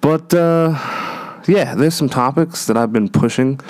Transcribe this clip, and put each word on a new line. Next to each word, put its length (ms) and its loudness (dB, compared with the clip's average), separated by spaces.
But, 320 0
uh, 440 2
yeah, 260 2
there's 220 2
some 140 0
topics 560 -2
that 100 0
I've 160 0
been 160 0
pushing 640 0